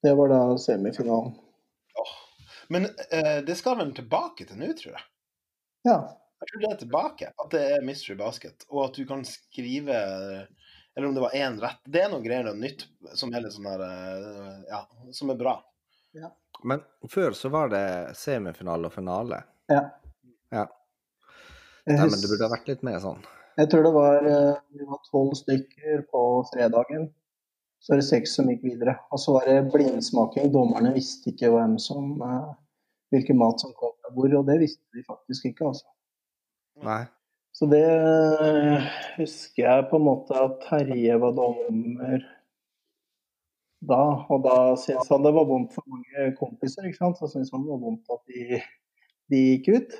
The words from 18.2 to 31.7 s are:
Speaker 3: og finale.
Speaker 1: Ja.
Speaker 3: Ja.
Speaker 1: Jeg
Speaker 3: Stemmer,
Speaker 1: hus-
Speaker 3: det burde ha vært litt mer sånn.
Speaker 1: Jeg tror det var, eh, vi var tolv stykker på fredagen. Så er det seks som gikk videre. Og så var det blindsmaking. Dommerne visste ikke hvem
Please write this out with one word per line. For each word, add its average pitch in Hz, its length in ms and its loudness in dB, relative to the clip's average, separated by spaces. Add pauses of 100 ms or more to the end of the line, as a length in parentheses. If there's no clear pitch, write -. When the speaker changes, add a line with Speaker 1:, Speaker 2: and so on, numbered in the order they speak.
Speaker 3:
og - 20 -20
finale. 95 460 -6 (300)
Speaker 1:
Ja. 143 180 2 (680)
Speaker 3:
Ja. 107 140 -4 (1200)
Speaker 1:
Jeg 147 100 4
Speaker 3:
Stemmer, 110 160 4
Speaker 1:
hus- 98 80 -2
Speaker 3:
det 101 140 -2
burde 110 100 -2
ha 113 80 -2
vært - 160 -8
litt 135 160 -8
mer 104 160 -6
sånn. - 240 -10 (280)
Speaker 1:
Jeg 151 180 2
tror 160 140 6
det 160 100 6
var, 143 320 6
eh, 143 400 4
vi 143 180 -16
var 139 200 -12
tolv 139 300 0
stykker 143 720 -4
på 123 180 2 (220)
fredagen. 123 600 0 (680)
Så - 160 -2
er 139 80 6
det 135 60 0
seks 123 300 0
som 139 120 2
gikk 120 160 -2
videre. 123 300 -2 (120)
Og 135 140 -4
så 147 120 0
var 131 120 4
det 135 140 6 (100)
blindsmaking. 131 840 2
Dommerne 120 420 4
visste - 380 -4
ikke 120 200 2
hvem 113 260 4